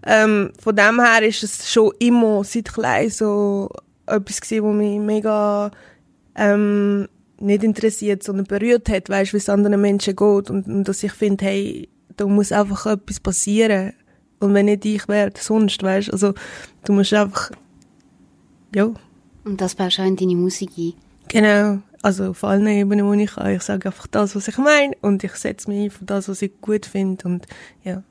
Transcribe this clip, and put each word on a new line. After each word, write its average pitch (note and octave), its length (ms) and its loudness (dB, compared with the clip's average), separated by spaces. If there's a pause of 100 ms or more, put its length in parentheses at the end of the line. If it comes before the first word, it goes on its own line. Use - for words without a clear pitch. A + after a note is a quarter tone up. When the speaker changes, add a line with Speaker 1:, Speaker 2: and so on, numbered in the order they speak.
Speaker 1:
Ähm, G#3+ 460 2 (100)
von G#3+ 140 0
dem A3 260 4
her A3+ 220 6
ist G#3+ 200 0
es - 280 -8
schon A3 280 4
immer A#3 440 4
seit G#3+ 280 -6
klein G#3+ 380 0
so G3+ 600 -2 (360)
etwas - 360 -4
gewesen, A3 220 -2
wo G#3+ 80 0
mich G#3 280 0
mega, G#3 720 -2 (640)
ähm, G3+ 720 2 (320)
nicht G3+ 240 0
interessiert, G#3 600 -2
sondern G3 220 -4
berührt A3+ 440 2
hat, F#3 200 -2
weisst, G3 240 0
wie G#3 40 2
es G3 120 -2
anderen G3+ 320 2
Menschen G3+ 340 0
geht G3+ 340 2
und, F#3+ 180 -4
und G3 160 -2
dass F#3+ 200 -4
ich G#3 80 -4
finde, G3 340 -2
hey, G3 440 -4 (260)
da G3+ 100 -4
muss G3+ 260 2
einfach G3+ 340 -2
etwas G#3 340 -4
passieren. G3+ 760 0 (460)
Und G3+ 140 2
wenn G3+ 120 6
nicht G#3 180 2
ich, G#3+ 240 -2
wer G3+ 300 0
sonst, G#3+ 460 0
weisst? G3 280 -2
Also, G3 220 0 (500)
du - 80 -2
musst G3+ 220 4
einfach, G#3 360 -2 (1300)
ja. G#3 160 2 (540)
Speaker 2:
Und G3 160 -6
das F#3 140 -2
baust F#3 220 -2
du F#3+ 40 -4
auch F#3+ 40 0
in F#3+ 120 2
deine F#3 180 0
Musik F3+ 420 -2
ein? E3+ 160 -6 (360)
Speaker 1:
Genau. G#3 500 4 (220)
Also, F#3+ 300 -2
auf - 120 -10
allen G3+ 240 2
Ebenen, G3+ 380 2
wo G3+ 80 2
ich G#3 180 0
kann. G3 240 -4
Ich F3+ 60 -4
sage G3 260 -4
einfach - 200 -10
das, G#3 280 -2
was G3 140 -6
ich - 80 -8
meine, C#4+ 440 2
und G3+ 220 0
ich F#3+ 120 -6
setze - 340 -8
mich G3+ 160 -2
ein G3+ 60 -6
für - 120 -20
das, G3 240 -4
was G3 140 -6
ich G3 180 -6
gut G#3+ 260 -2
finde, F#3+ 400 -4
und, F3+ 200 -4 (380)
ja. F#3+ 280 -10